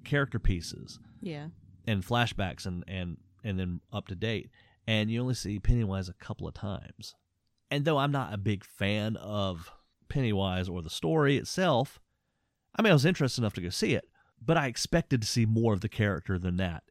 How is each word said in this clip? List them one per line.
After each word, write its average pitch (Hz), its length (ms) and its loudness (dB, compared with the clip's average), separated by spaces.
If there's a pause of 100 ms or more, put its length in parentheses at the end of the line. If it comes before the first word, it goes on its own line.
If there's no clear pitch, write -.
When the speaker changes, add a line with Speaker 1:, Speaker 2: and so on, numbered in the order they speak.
Speaker 1:
character 143 340 0
pieces - 640 -2 (200)
Speaker 2:
Yeah. 156 280 -8 (380)
Speaker 1:
and 101 180 0
flashbacks 113 640 -2
and, 87 200 -6
and, 90 300 -6 (260)
and 98 160 -4
then 87 220 -4 (120)
up 101 160 -8
to 98 60 -8
date. 104 360 -4 (360)
And 107 240 0
you 117 120 -2
only 127 120 -2
see 101 240 -6
Pennywise 95 520 2
a - 40 -14
couple - 320 -10
of 78 60 -8
times. - 640 -10 (560)
And 143 160 0
though 160 120 4
I'm 143 140 2
not 131 220 -2
a 104 40 -4
big 101 260 -2
fan 104 520 -2
of 95 540 -4 (400)
Pennywise 98 580 0
or 87 140 -6
the 80 80 -8
story 147 480 2
itself, 147 640 0 (760)
I - 60 2
mean, 214 80 8
I 170 40 10
was 143 120 6
interested 147 340 2
enough 110 140 0
to 95 80 -6
go 87 80 -4
see 160 240 0
it, - 140 -2 (360)
but 165 140 4
I 143 80 0
expected 131 560 0
to 107 40 -4
see 117 200 2
more 113 260 4
of 95 80 2
the 110 80 -4
character 98 500 0
than 90 200 -2
that 87 320 -4